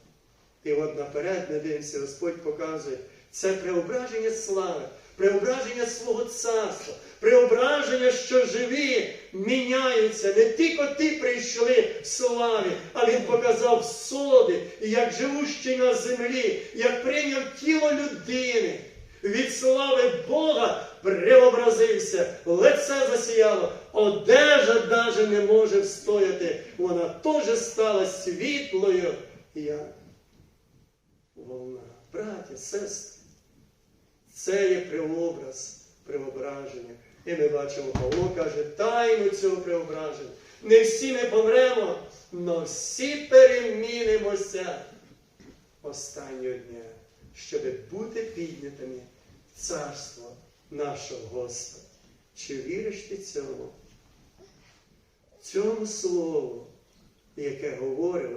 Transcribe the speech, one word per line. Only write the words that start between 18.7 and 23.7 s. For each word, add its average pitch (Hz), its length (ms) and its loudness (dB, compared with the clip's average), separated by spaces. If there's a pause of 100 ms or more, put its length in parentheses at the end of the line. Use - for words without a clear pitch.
Від 233 300 -2
слави 262 720 2
Бога 294 600 0 (140)
преобразився, 220 1300 4 (100)
лице 262 680 2
засіяло, 214 640 2 (200)